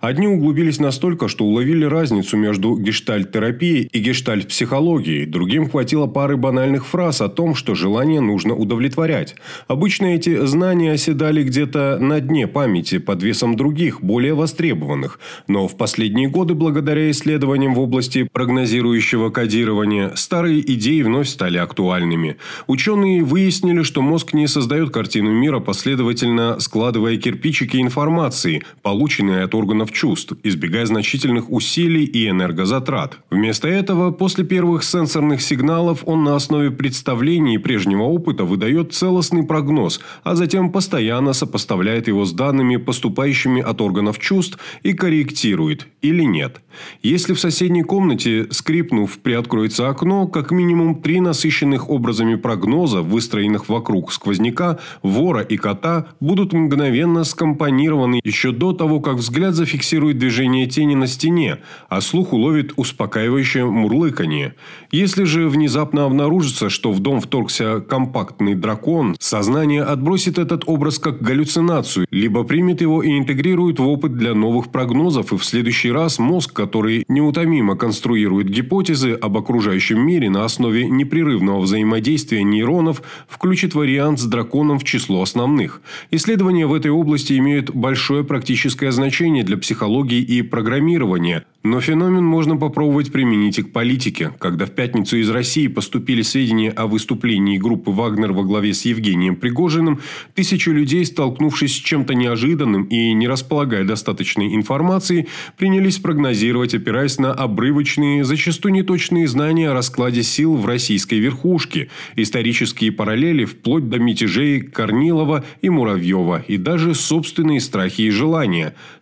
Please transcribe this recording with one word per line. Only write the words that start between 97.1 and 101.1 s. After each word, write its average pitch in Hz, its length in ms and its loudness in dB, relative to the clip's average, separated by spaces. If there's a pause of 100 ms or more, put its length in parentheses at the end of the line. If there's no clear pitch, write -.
группы 101 320 0
«Вагнер» 107 420 0
во 95 120 0
главе 101 300 0
с - 100 -6
Евгением 95 520 2
Пригожиным, 156 640 0 (340)
тысячи 185 340 0
людей, 151 380 2
столкнувшись 143 640 0